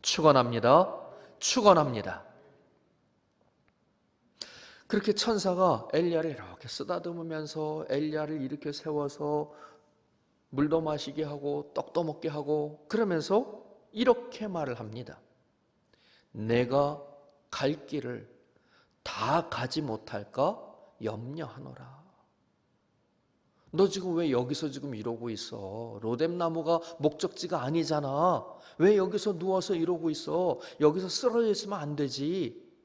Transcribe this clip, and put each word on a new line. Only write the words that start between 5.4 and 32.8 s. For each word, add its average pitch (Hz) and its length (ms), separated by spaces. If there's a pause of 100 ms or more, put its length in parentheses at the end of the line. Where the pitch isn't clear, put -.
엘리야를 165 380
이렇게 - 380
쓰다듬으면서 160 1200
엘리야를 151 520
일으켜 147 300
세워서 147 840 (960)
물도 151 320
마시게 151 420
하고 147 500
떡도 - 300
먹게 156 240
하고 151 600
그러면서 196 720 (320)
이렇게 226 540
말을 147 320
합니다. 110 400 (1120)
"내가 123 680 (480)
갈 143 360
길을 123 440 (720)
다 147 460
가지 127 320
못할까 131 800 (420)
염려하노라." 131 1000 (1700)
"너 190 180
지금 185 260
왜 165 160
여기서 127 380
지금 135 260
이러고 117 340
있어? 107 720
로뎀나무가 165 800 (200)
목적지가 165 640
아니잖아. 147 840 (320)
왜 196 180
여기서 190 420
누워서 190 380
이러고 165 340
있어? 156 500 (200)
여기서 165 300
쓰러져 233 400
있으면 202 300
안 147 180
되지. 143 760 (140)